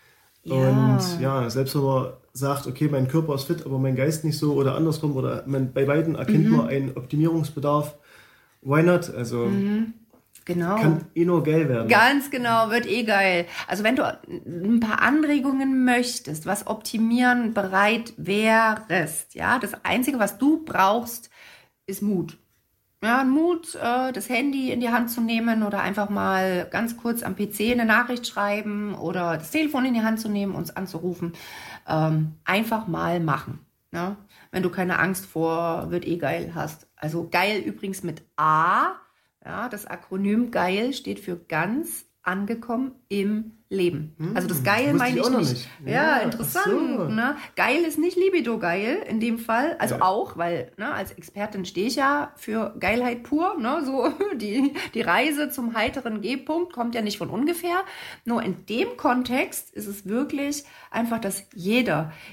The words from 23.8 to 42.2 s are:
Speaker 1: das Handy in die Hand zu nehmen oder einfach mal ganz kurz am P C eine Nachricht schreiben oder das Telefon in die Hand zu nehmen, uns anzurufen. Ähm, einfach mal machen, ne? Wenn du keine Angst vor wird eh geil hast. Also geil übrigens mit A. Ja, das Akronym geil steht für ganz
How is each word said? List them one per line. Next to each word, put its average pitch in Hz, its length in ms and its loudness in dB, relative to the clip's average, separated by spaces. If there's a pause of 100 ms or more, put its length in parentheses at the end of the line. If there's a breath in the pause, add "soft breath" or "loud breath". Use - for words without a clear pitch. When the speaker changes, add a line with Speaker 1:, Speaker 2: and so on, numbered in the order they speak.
Speaker 1:
das - 160 -8
Handy 262 420 0
in 247 80 -2
die 240 100 0
Hand 233 220 2
zu - 80 -6
nehmen 226 440 2
oder 202 180 -2
einfach 202 280 -2
mal 190 600 0
ganz 233 240 -2
kurz 233 260 -4
am 185 140 -6
P 208 140 -4
C 214 240 -2
eine 240 120 2
Nachricht 240 420 2
schreiben 208 680 -4
oder 170 420 -2
das - 140 -10
Telefon 302 320 0
in 254 100 2
die 226 100 2
Hand 220 180 0
zu 220 80 -4
nehmen, 202 260 -2
uns 170 180 -6
anzurufen. 175 600 -6 (540 loud breath)
Ähm, 156 480 2 (100)
einfach 220 420 0
mal 175 320 -2
machen, 147 400 -2 (320)
ne? 180 240 -6 (360 soft breath)
Wenn 185 120 -2
du 180 60 0
keine 180 300 -2
Angst 185 260 0
vor 165 680 -2
wird 175 160 -4
eh 165 100 -2
geil 165 380 -4
hast. 151 400 -8
Also 160 340 -6
geil 196 320 2
übrigens - 420 -8
mit 160 180 -8 (160)
A. 170 560 2 (520 soft breath)
Ja, 202 220 -8
das 208 180 -12
Akronym 202 680 -2
geil 202 420 0
steht 196 260 -8
für 180 160 -6
ganz 185 720 -4 (200)